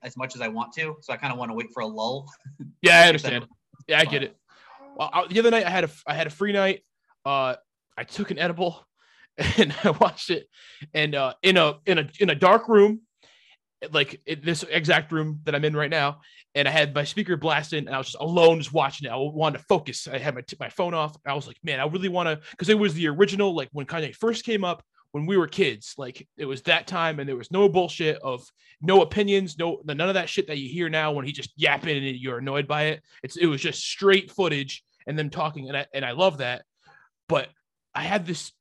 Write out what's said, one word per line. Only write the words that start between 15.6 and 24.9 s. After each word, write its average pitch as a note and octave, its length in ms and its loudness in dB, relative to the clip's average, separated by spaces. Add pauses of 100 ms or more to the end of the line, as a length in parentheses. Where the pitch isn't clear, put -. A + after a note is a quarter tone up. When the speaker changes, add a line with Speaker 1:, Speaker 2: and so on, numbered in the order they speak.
Speaker 2:
in D3+ 100 0
right D3 140 -2
now, D3+ 320 -2 (340)
and C#3+ 120 2
I C3+ 40 0
had D3 240 2
my D3 80 -2
speaker F3+ 340 -2
blasting, D3+ 480 -2
and C3 80 -8
I C3+ 60 -2
was C3 80 -8
just - 120 -14
alone, E3 380 6
just D3 160 -8
watching C#3+ 340 -2
it. A#2 40 -8
I A#2 60 -6
wanted D3+ 420 -2
to - 60 -20
focus. - 420 -2
I C#3 100 -8
had C3+ 160 -4
my, B2 80 -10
t-, - 180 -16
my C3 100 -10
phone F3 260 -4
off. D3+ 200 -4 (100)
I C#3+ 100 -4
was C#3+ 100 -8
like, - 160 -20
"Man, D3 180 -4
I C#3 60 0
really F3+ 240 -4
wanna," E3+ 300 -2 (180)
'cause F3 120 -4
it G#3+ 100 6
was G3 160 2
the E3 120 -2
original, F#3+ 480 2
like, C3+ 180 -6
when C#3+ 120 -8
Kanye D#3 300 -8
first A3+ 280 -2
came G#3 200 -2
up, F3 200 -6 (280)